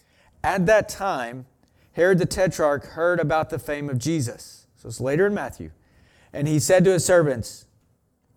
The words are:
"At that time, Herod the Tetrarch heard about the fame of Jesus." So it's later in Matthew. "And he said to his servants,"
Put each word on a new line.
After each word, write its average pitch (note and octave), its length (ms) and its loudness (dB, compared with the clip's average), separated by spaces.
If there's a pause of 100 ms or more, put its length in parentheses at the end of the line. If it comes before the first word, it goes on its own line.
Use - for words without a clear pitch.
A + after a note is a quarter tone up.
(420)
"At F3+ 220 0
that G3+ 240 4
time, C3 560 -6 (480)
Herod F3+ 260 4
the F3+ 80 0
Tetrarch D#3+ 680 -2
heard E3+ 280 0
about D#3 300 -2
the D#3+ 80 -6
fame D3 320 -8
of C3 80 -4
Jesus." - 680 -6 (100)
So - 120 -20
it's A#2 120 -12
later C#3+ 260 2
in G#3 80 -2
Matthew. A#2 380 -10 (600)
"And C#3+ 160 -4
he D3+ 100 2
said F3+ 260 4
to F#3+ 80 6
his F3 120 0
servants," D3 600 0 (720)